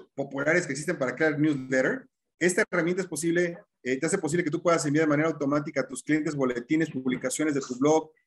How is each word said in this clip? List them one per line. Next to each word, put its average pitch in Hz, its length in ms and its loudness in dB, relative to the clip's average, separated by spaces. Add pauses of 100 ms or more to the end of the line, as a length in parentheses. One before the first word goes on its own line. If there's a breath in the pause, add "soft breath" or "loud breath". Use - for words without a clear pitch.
(140)
populares 139 520 0
que 135 60 -6
existen 156 260 -4
para 127 160 -2
crear 156 240 2
newsletter. 139 680 0 (320)
Esta 185 320 2
herramienta 180 300 0
es 180 80 -6
posible, 170 480 -2 (260)
eh, 127 160 -2
te 139 60 -2
hace 165 140 0
posible 170 260 0
que 147 60 -2
tú 160 100 -2
puedas 165 240 2
enviar 151 200 2
de 151 60 2
manera 151 200 4
automática 147 520 0
a 127 60 -12
tus 127 140 -10
clientes 151 320 0
boletines, 135 560 0
publicaciones 131 640 -2
de 135 60 -2
tu 123 180 -6
blog, 156 320 2 (160)